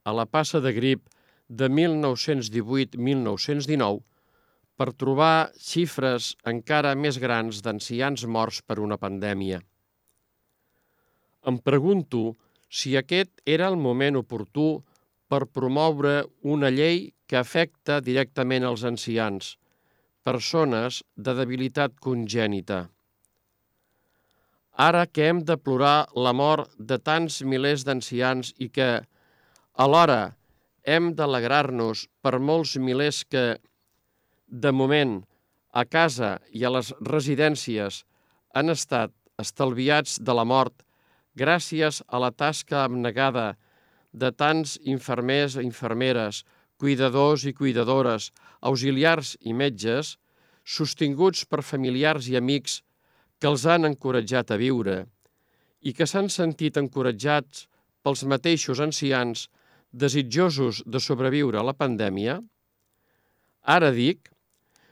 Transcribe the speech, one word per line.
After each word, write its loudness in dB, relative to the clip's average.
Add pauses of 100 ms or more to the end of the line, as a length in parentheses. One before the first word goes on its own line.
a -4
la 0
passa 0
de 0
grip 0 (400)
de 0
mil 4
nou-cents -2
divuit, -2
mil 0
nou-cents -2
dinou 0 (760)
per -2
trobar 2
xifres -2 (100)
encara 0
més -2
grans -2
d'ancians -4
morts -2
per -6
una -4
pandèmia. -4 (1900)
Em 0
pregunto 0 (320)
si -4
aquest -2
era 2
el -2
moment 0
oportú -4 (460)
per 0
promoure 0 (160)
una 2
llei 2 (180)
que 0
afecta -2
directament 0
els -4
ancians, -4 (720)
persones 0 (100)
de -4
debilitat -2
congènita. -2 (1900)
Ara 4
que 2
hem 0
de 0
plorar 2
la 2
mort 2
de -4
tants -2
milers 0
d'ancians -2
i -8
que, 2 (880)
alhora, 6 (480)
hem 0
d'alegrar-nos 0 (160)
per 2
molts 0
milers -2
que, 0 (880)
de 0
moment, 2 (500)
a 0
casa 0 (120)
i -6
a 0
les -2 (160)
residències, -2 (480)
han 0
estat -4 (240)
estalviats 0
de 0
la 4
mort 2 (560)
gràcies 0
a -2
la 0
tasca -2
abnegada -2 (580)
de -2
tants 0
infermers -2
i -6
infermeres, -2 (380)
cuidadors 2
i -4
cuidadores, 0 (340)
auxiliars 0
i -4
metges, -2 (480)
sostinguts 0
per -4
familiars 0
i 4
amics -2 (600)
que 2
els 0
han 6
encoratjat 0
a 0
viure 0 (760)
i -6
que 2
s'han 0
sentit -2
encoratjats -2 (340)
pels -2
mateixos 0
ancians -2 (460)
desitjosos 0
de -4
sobreviure 0
a 0
la -2
pandèmia, -2 (1200)
ara 6
dic, 0 (640)